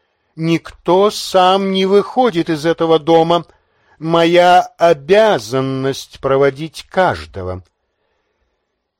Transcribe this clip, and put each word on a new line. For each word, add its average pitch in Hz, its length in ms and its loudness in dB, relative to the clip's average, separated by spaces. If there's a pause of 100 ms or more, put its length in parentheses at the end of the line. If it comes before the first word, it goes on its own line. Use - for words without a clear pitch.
(360)
«Никто 165 760 -2
сам 190 640 0
не 190 140 -2
выходит 196 640 0
из 156 160 -4
этого 160 320 0
дома. 165 480 0 (520)
Моя 170 600 2 (160)
обязанность 135 1400 -2
проводить 139 640 -2
каждого». 92 800 -4 (1400)